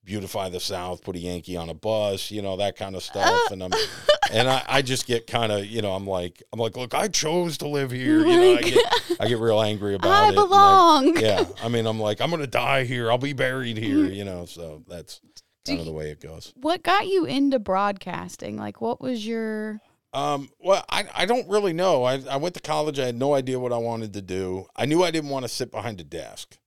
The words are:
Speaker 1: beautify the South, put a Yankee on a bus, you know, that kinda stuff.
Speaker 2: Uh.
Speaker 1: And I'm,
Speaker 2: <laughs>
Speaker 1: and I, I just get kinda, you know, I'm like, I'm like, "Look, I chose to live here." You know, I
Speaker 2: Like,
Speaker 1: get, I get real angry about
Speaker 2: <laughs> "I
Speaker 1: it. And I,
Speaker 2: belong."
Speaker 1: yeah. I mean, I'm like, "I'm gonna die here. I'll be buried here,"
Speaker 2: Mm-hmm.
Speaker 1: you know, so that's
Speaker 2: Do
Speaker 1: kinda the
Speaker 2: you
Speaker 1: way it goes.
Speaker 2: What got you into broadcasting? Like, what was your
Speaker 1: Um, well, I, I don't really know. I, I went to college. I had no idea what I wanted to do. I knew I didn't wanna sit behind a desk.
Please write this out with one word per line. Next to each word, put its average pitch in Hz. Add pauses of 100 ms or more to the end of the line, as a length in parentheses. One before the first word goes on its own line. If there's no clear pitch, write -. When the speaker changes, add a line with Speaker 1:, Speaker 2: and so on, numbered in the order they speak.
Speaker 1:
beautify 98
the 90
South, 90
put 90
a -
Yankee 90
on 82
a 82
bus, 104
you 104
know, 95
that 98
kinda 95
stuff. -
Speaker 2:
Uh. 466
Speaker 1:
And -
I'm, - (300)
Speaker 2:
<laughs> -
Speaker 1:
and 120
I, 131
I 135
just 127
get 117
kinda, 107
you 110
know, 101
I'm 98
like, 90 (120)
I'm 110
like, 113
"Look, 127
I 190
chose 165
to 160
live 139
here." 254
You 339
know, 359
I 349
Speaker 2:
Like, -
Speaker 1:
get, 453 (260)
I 107
get 117
real 110
angry 104
about -
Speaker 2:
<laughs> 381
"I 427
Speaker 1:
it. -
And 403
I, -
Speaker 2:
belong." 359
Speaker 1:
yeah. 110 (180)
I 113
mean, 117
I'm 110
like, 107
"I'm 139
gonna 160
die 127
here. 120
I'll 123
be 143
buried 131
here," 113
Speaker 2:
Mm-hmm. 95
Speaker 1:
you 101
know, 90
so 80
that's 85 (460)
Speaker 2:
Do 269
Speaker 1:
kinda 82
the 80
Speaker 2:
you 78
Speaker 1:
way 78
it 73
goes. -
Speaker 2:
What 311
got 381
you 370
into 269
broadcasting? 190
Like, -
what 226
was 240
your 214 (300)
Speaker 1:
Um, 139 (100)
well, 185
I, 202 (100)
I 175
don't 214
really 202
know. 160
I, 131
I 139
went 175
to -
college. 151
I 131
had 120
no 135
idea 131
what 123
I 120
wanted 113
to 101
do. 92
I 110
knew 156
I 175
didn't 160
wanna 135
sit -
behind 107
a -
desk. 67